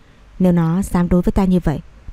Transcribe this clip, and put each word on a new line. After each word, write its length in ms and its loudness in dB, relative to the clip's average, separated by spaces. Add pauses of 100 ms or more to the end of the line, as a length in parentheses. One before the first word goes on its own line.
(400)
Nếu 120 4
nó 300 0
dám 280 -2
đối 120 2
với 100 0
ta 140 0
như 140 2
vậy, 200 -2 (340)